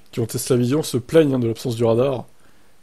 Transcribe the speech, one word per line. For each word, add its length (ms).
qui 80
ont 60
Tesla 300
Vision 280
se 140
plaignent, 360
hein, 60
de 80
l'absence 280
du 80
radar. 420